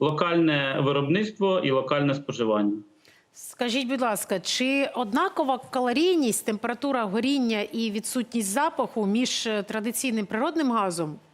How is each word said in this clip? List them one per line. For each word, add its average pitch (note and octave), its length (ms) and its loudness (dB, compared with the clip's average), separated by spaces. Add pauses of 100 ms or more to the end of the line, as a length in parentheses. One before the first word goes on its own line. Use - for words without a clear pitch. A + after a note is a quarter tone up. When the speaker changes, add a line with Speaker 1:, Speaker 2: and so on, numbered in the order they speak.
Speaker 1:
локальне D3+ 800 2
виробництво F3+ 840 2
і C#3 60 2
локальне C#3+ 440 2
споживання. A2 600 0 (560)
Speaker 2:
Скажіть, A#3+ 560 -4
будь C4 120 -2
ласка, G#3 400 -2
чи C4+ 540 0
однакова C4 680 0 (100)
калорійність, C4 760 2
температура A#3 580 -2
горіння A#3 560 0
і A3+ 300 -2
відсутність A3 580 -4
запаху A#3+ 580 0
між, A#3 400 0
е, G#3+ 160 -2
традиційним A3 640 -2
природним D4 440 0
газом, F3 460 0 (180)